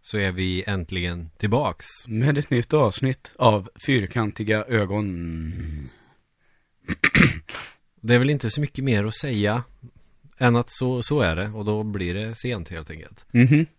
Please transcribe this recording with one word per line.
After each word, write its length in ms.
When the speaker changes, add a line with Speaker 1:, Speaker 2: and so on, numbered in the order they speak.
Speaker 1:
så 160
är 140
vi 340
äntligen 720
tillbaks. 480
Speaker 2:
Med 320
ett 120
nytt 220
avsnitt 640
av 320
Fyrkantiga 760
ögon. 880
<clears throat> 1120
Speaker 1:
Det 140
är 40
väl 120
inte 200
så 100
mycket 240
mer 200
att 120
säga 460
än 180
att 140
så, 320
så 180
är 160
det, 120
och 160
då 180
blir 320
det 200
sent 340
helt 220
enkelt. 420
Speaker 2:
Mhm. 340